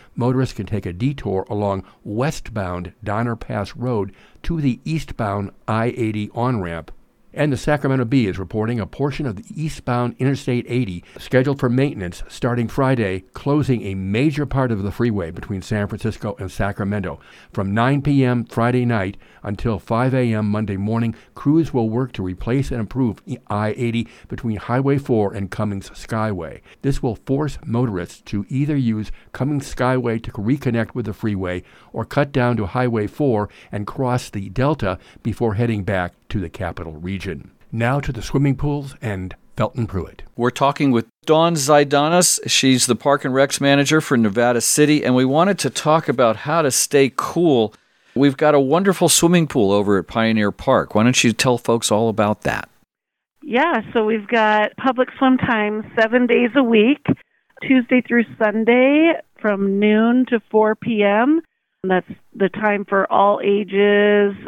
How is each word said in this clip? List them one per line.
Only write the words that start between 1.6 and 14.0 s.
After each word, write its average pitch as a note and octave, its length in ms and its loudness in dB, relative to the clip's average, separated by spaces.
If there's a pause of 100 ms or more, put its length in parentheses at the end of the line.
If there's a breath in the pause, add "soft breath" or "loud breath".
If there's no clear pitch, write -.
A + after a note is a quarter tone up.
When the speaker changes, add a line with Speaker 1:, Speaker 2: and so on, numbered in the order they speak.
Speaker 1:
westbound G#2 880 -6 (100)
Donner A2+ 340 -4
Pass A2 380 -8
Road A2 380 -4 (300 soft breath)
to E3 180 -2
the C3 240 0
eastbound G#2 640 -4 (160)
I A2+ 300 -2
eighty G#2+ 380 -4
on-ramp. F#2+ 560 -4 (440)
And D3+ 160 0
the B2+ 60 0
Sacramento C3+ 480 0
Bee A#2+ 220 2
is F2+ 120 -4
reporting A2 400 -4
a G#2+ 80 -4
portion C#3+ 380 -4
of G#2+ 120 -4
the A2 120 -14
eastbound B2 720 -4
Interstate C3 500 -2
eighty A2 340 -2 (160 loud breath)
scheduled C3+ 400 2
for B2+ 120 0
maintenance A#2+ 580 -2
starting A#2+ 400 -2
Friday, G#2+ 520 0 (120)
closing C#3 540 0
a F#2+ 80 -6
major B2 500 0